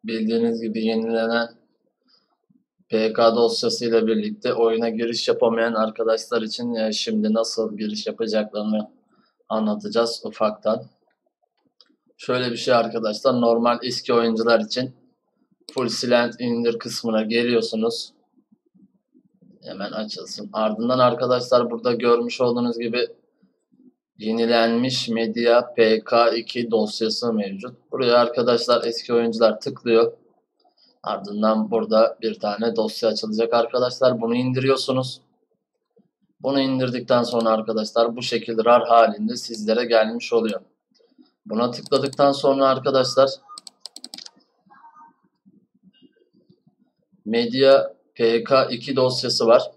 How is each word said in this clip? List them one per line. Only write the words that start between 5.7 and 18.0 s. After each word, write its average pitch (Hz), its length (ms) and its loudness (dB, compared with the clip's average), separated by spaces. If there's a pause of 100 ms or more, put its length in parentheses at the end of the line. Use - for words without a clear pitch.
arkadaşlar 110 680 -2
için, 120 320 -6
e, 110 180 -2
şimdi 107 420 -2
nasıl 110 420 -2
giriş 107 300 -6
yapacaklarını 107 840 -4 (580)
anlatacağız 107 760 -2
ufaktan. 107 580 -4 (1300)
Şöyle 123 340 -2
bir 117 60 -6
şey 123 180 2
arkadaşlar, 110 680 0
normal 117 420 4
eski 123 320 -4
oyuncular 117 460 2
için 123 340 -6 (800)
Full 123 140 -2
Silent 120 520 0
indir 117 380 -2
kısmına 110 440 -4
geliyorsunuz. 113 920 -2 (1500)